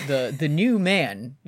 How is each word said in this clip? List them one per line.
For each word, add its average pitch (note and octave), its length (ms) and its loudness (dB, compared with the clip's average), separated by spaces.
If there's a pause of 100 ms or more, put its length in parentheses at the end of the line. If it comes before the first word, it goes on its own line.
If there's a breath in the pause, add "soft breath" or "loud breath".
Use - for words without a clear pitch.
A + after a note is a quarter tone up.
the, C3 300 -2
the D3+ 120 0
new G#3+ 280 2
man C3+ 600 0 (100)